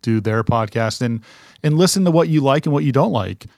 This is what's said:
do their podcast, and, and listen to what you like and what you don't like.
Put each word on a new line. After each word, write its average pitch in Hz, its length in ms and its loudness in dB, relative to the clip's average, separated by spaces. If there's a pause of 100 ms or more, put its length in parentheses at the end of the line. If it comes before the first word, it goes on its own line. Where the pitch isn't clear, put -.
do 113 180 -2
their 110 240 -2
podcast, 113 580 -2
and, 117 200 -4 (400)
and 151 160 0
listen 185 280 2
to 170 60 2
what 165 180 2
you 156 120 2
like 135 240 2
and 151 80 0
what 147 120 0
you 139 60 0
don't 156 200 2
like. 95 340 -6 (120)